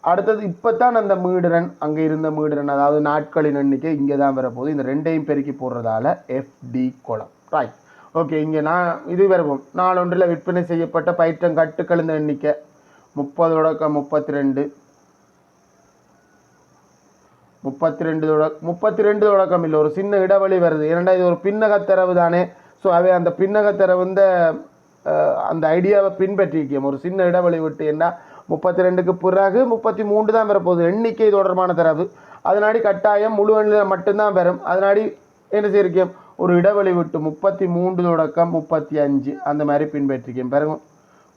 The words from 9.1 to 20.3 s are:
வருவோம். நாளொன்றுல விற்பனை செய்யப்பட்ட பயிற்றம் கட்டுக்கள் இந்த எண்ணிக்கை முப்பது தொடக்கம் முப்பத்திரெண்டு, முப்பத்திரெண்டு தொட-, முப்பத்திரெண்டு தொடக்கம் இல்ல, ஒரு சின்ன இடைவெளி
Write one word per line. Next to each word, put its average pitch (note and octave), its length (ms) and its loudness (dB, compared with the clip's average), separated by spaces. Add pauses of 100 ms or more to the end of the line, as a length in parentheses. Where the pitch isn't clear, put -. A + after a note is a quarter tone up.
வருவோம். D3+ 340 0 (140)
நாளொன்றுல F3+ 500 0
விற்பனை F3 380 -2
செய்யப்பட்ட E3 480 -2
பயிற்றம் E3+ 420 0
கட்டுக்கள் D#3+ 460 0
இந்த D#3+ 120 -2
எண்ணிக்கை D3 400 -2 (600)
முப்பது D#3+ 420 -2
தொடக்கம் D#3 380 0
முப்பத்திரெண்டு, C#3+ 800 -2 (3000)
முப்பத்திரெண்டு D#3+ 640 -4
தொட-, D3+ 340 0
முப்பத்திரெண்டு G#3 640 0
தொடக்கம் F#3 380 2
இல்ல, D#3 140 0
ஒரு D3+ 120 2
சின்ன G3 260 -2
இடைவெளி F#3+ 420 2